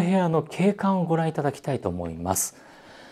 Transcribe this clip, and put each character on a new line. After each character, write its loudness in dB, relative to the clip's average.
部 6
屋 2
の 2
景 2
観 0
を -2
ご 0
覧 0
い -2
た -4
だ 0
き -16
た -2
い -2
と -4
思 -4
い -10
ま 0
す。 -4